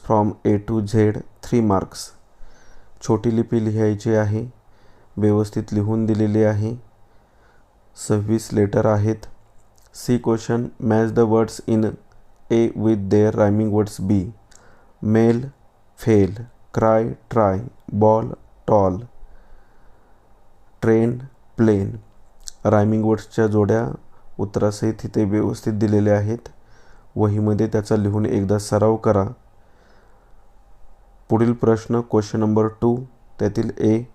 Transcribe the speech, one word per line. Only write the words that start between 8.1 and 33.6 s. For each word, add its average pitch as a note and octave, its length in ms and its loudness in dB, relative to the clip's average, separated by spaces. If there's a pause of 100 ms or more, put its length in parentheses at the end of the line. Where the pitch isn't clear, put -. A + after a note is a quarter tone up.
लेटर G#2+ 340 2
आहेत. G#2+ 300 0 (760)
सी B2 240 -2
क्वेश्चन, A#2 460 -2 (180)
"Match A2 320 2
the A#2 140 4
words A2+ 460 0
in G#2+ 100 2 (680)
A A#2 160 4 (100)
with G#2 300 0
their G#2 260 4
rhyming G#2+ 380 2
words G2+ 360 -2
B." G2 160 2 (760)
मेल, A#2 460 2 (500)
फेल, G2+ 360 2 (400)
क्राय, A2+ 380 2 (180)
ट्राय, G2+ 300 2 (320)
बॉल, A2 360 2 (380)
टॉल, G2+ 300 2 (1900)
ट्रेन, A2+ 360 2 (380)
प्लेन. A2 400 2 (680)
रायमिंग G#2+ 400 2
वर्ड्सच्या A2 420 0
जोड्या G#2+ 480 0 (440)
उत्तरासहित G#2 560 -2 (100)
इथे A2 200 -2
व्यवस्थित G#2 480 -2
दिलेल्या G#2 440 2
आहेत. G#2 320 -4 (680)
वहीमध्ये G#2+ 500 0
त्याचा G#2+ 300 -2
लिहून G#2 300 0
एकदा G#2 320 0
सराव G#2+ 380 0
करा. G2+ 280 2 (2000)
पुढील A#2 240 2
प्रश्न, A2+ 480 0
क्वेश्चन A2 400 -2
नंबर G#2+ 260 2 (140)
टू, A#2 160 0 (420)
त्यातील G#2+ 400 -2